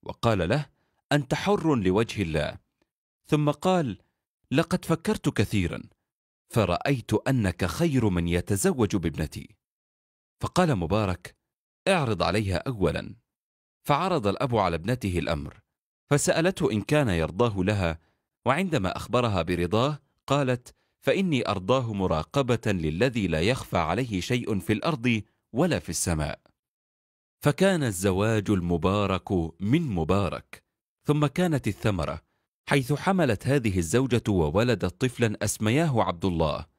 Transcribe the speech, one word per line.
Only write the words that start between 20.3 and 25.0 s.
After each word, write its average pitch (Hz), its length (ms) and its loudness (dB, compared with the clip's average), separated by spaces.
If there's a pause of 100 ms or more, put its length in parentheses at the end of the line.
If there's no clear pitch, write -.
"فإني 165 440 0
أرضاه 110 440 0
مراقبة 98 720 0
للذي 98 640 0
لا 80 140 0
يخفى 113 360 -2
عليه 92 440 -2
شيء 113 380 -2
في - 140 0
الأرض 120 480 -2 (320)